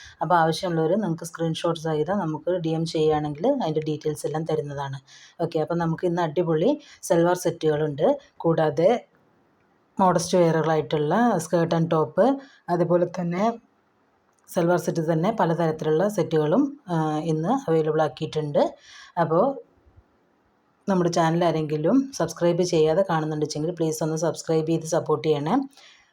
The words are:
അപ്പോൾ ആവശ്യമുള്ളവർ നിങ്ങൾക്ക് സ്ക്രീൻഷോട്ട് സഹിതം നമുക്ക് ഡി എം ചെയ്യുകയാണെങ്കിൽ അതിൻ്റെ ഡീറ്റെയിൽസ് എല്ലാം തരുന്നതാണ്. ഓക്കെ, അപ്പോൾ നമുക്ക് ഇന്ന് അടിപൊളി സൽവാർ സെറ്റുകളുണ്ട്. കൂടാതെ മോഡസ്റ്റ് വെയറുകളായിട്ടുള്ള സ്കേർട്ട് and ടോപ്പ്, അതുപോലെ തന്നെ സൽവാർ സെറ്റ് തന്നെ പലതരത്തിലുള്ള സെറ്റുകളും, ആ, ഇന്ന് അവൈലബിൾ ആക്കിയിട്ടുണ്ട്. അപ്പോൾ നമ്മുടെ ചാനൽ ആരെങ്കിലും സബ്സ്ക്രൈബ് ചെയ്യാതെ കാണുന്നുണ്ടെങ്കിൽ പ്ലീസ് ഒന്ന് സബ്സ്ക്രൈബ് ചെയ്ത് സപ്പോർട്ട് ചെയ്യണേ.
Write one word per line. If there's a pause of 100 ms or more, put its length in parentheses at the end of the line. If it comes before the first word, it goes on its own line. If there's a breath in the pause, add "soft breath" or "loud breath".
(200 loud breath)
അപ്പോൾ
ആവശ്യമുള്ളവർ
നിങ്ങൾക്ക്
സ്ക്രീൻഷോട്ട്
സഹിതം
നമുക്ക്
ഡി
എം
ചെയ്യുകയാണെങ്കിൽ
അതിൻ്റെ
ഡീറ്റെയിൽസ്
എല്ലാം
തരുന്നതാണ്. (400 loud breath)
ഓക്കെ,
അപ്പോൾ
നമുക്ക്
ഇന്ന്
അടിപൊളി (320 loud breath)
സൽവാർ
സെറ്റുകളുണ്ട്. (300 loud breath)
കൂടാതെ (1080)
മോഡസ്റ്റ്
വെയറുകളായിട്ടുള്ള (240)
സ്കേർട്ട്
and
ടോപ്പ്, (400 loud breath)
അതുപോലെ
തന്നെ (1040)
സൽവാർ
സെറ്റ്
തന്നെ
പലതരത്തിലുള്ള
സെറ്റുകളും, (260)
ആ, (220)
ഇന്ന്
അവൈലബിൾ
ആക്കിയിട്ടുണ്ട്. (560 loud breath)
അപ്പോൾ (1400)
നമ്മുടെ
ചാനൽ
ആരെങ്കിലും
സബ്സ്ക്രൈബ്
ചെയ്യാതെ
കാണുന്നുണ്ടെങ്കിൽ
പ്ലീസ്
ഒന്ന്
സബ്സ്ക്രൈബ്
ചെയ്ത്
സപ്പോർട്ട്
ചെയ്യണേ. (580 loud breath)